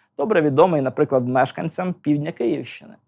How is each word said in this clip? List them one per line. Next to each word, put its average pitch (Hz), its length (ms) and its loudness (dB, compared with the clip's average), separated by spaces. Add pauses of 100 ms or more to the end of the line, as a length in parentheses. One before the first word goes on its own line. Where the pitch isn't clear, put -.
(180)
добре 214 240 2
відомий, 151 380 4
наприклад, 131 480 0
мешканцям 139 640 -2
півдня 147 400 -2
Київщини. - 640 -6 (140)